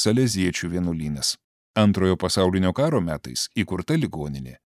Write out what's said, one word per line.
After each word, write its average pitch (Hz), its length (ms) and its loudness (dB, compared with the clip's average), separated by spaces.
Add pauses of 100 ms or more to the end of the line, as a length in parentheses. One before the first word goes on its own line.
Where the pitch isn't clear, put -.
saleziečių 107 680 2
vienuolynas. 80 600 -2 (420)
Antrojo 95 400 4
pasaulinio 92 600 2
karo 143 260 2
metais 73 540 -6
įkurta 95 420 -2
ligoninė. 73 540 -6 (160)